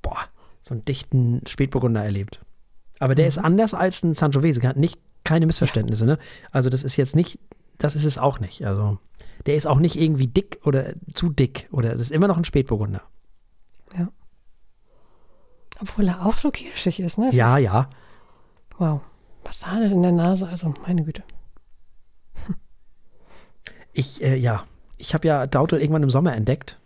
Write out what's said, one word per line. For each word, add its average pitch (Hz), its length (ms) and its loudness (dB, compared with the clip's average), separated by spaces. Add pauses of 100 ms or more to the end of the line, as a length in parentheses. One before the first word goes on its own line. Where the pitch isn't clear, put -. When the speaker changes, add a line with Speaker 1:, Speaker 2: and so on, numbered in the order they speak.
Speaker 1:
boah, - 180 -6 (420)
so - 120 -12
einen 113 120 -8
dichten 127 640 0
Spätburgunder 123 560 0
erlebt. 101 380 -6 (580)
Aber 131 160 2
der 156 100 6
Speaker 2:
Mhm. - 40 4
Speaker 1:
ist 139 100 0
anders 202 340 2
als 185 300 0
ein 165 100 2
Sangiovese, 143 460 2
gar 127 180 2
nicht, 156 220 0 (240)
keine 160 240 4
Missverständnisse, 113 580 0
ne? 147 140 4 (320)
Also 127 180 2
das 131 140 -2
ist 135 120 0
jetzt 135 200 0
nicht, 175 240 0 (400)
das 147 160 0
ist 151 100 0
es 143 140 0
auch 135 200 0
nicht. 104 260 -8
Also 101 340 0 (480)
der 143 80 2
ist 151 100 0
auch 139 140 4
nicht 165 200 2
irgendwie 151 280 2
dick - 360 -2
oder 135 300 0 (200)
zu 175 180 0
dick 135 400 0
oder 117 220 0
es 120 80 -4
ist 123 100 -4
immer 165 160 4
noch 175 100 2
ein 170 80 0
Spätburgunder. 104 560 -2 (960)
Speaker 2:
Ja. 175 120 -4 (1700)
Obwohl 202 260 0
er 180 180 -2
auch 220 120 4
so 294 140 2
kirschig - 480 -6
ist, 175 180 -4
ne? 247 120 2
Es 123 60 2
Speaker 1:
Ja, 123 220 6
Speaker 2:
ist 143 80 4
Speaker 1:
ja. 110 240 0 (880)
Speaker 2:
Wow. 156 240 -2 (420)
Was - 160 -10
da - 80 -12
alles 202 240 0
in 175 120 4
der 180 80 4
Nase, 175 360 2
also 170 240 -6 (140)
meine 175 180 0
Güte. 156 200 -8 (1200)
Hm. 196 100 -6 (1400)
Speaker 1:
Ich, - 320 -6
äh, 131 120 2
ja, 120 300 -2 (320)
ich - 180 -6
hab 156 100 -2
ja 143 220 2
Dautel 143 340 2
irgendwann 151 220 2
im 135 80 4
Sommer 139 240 2
entdeckt. 110 500 -2